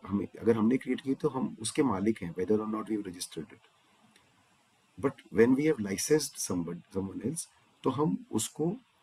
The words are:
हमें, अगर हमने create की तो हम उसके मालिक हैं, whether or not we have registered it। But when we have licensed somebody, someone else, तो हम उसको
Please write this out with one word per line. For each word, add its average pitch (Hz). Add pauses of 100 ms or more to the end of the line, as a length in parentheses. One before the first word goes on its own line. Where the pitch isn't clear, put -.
हमें, 98 (120)
अगर 113
हमने 113
create 123
की 135
तो 151
हम 131
उसके 113
मालिक 107
हैं, 85
whether 92
or 110
not 110
we 107
have 98
registered 90
it। - (1400)
But -
when 123
we 151
have - (100)
licensed -
somebody, 87
someone 95
else, 156 (360)
तो 131
हम 147
उसको 151 (340)